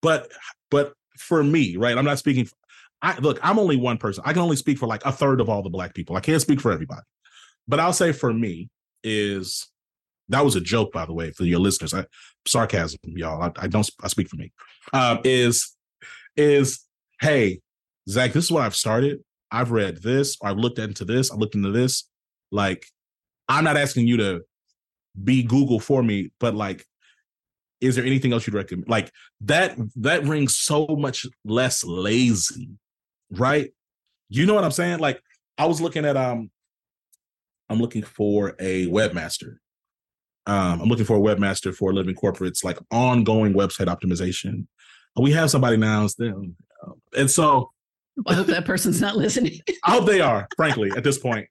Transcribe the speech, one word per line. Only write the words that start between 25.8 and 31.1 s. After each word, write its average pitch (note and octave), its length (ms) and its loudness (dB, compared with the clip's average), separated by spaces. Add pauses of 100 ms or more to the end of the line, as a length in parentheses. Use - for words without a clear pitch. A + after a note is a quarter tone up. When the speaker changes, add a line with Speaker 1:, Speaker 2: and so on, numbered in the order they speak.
Speaker 1:
me, G2+ 360 -2
but, A#2 160 -2
like, G2+ 300 -6 (960)
is B2+ 140 2
there B2 100 -2
anything C3 280 2
else A#2 140 -2
you'd G#2 80 -4
recommend?" F2+ 340 -6
Like, A2 220 0 (300)
that, D#3 360 0 (200)
that C#3+ 260 0
rings D3 320 2
so D3+ 320 0
much C#3+ 380 -2 (180)